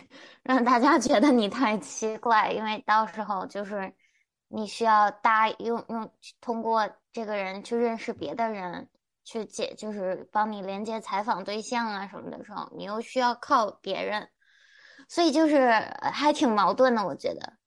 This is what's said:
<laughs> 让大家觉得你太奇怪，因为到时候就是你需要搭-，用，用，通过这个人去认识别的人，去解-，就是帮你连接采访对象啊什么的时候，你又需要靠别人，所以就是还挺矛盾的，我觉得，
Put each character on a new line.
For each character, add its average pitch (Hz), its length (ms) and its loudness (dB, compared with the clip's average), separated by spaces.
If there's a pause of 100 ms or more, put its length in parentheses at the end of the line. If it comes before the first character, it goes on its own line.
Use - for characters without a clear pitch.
(220)
<laughs> - 220 -20
让 262 200 2
大 247 160 6
家 285 200 6
觉 285 200 4
得 302 120 6
你 226 180 4
太 220 300 0
奇 - 400 -6
怪， 214 320 2
因 208 120 -4
为 214 220 -4
到 214 220 4
时 214 160 -8
候 190 240 -6
就 202 180 -8
是 190 260 -6 (640)
你 214 140 -6
需 - 160 -6
要 214 260 6
搭-， 220 400 2 (140)
用， 226 240 -4
用， 226 260 -10 (280)
通 226 200 -6
过 220 280 0 (240)
这 226 120 -8
个 208 120 -6
人 190 260 -6
去 233 140 -4
认 233 200 0
识 226 140 -8
别 151 240 -8
的 226 140 -2
人， 180 400 -10 (340)
去 220 220 -10
解-， - 320 -8
就 214 160 -10
是 185 360 -6
帮 214 220 0
你 202 100 -10
连 196 220 -8
接 220 160 -6
采 196 240 -6
访 208 180 -2
对 202 200 -6
象 233 260 -4
啊 202 180 -8
什 190 160 -14
么 - 80 -12
的 - 140 -12
时 208 80 -20
候， 180 240 -10
你 175 80 -12
又 208 160 -8
需 - 180 -10
要 247 180 2
靠 233 360 0
别 - 320 -6
人， 202 240 -6 (800)
所 - 160 0
以 320 80 6
就 311 160 4
是 269 220 6 (420)
还 294 220 2
挺 269 200 2
矛 196 200 4
盾 254 200 4
的， 214 120 0
我 147 100 -4
觉 - 180 -4
得， - 200 -14 (140)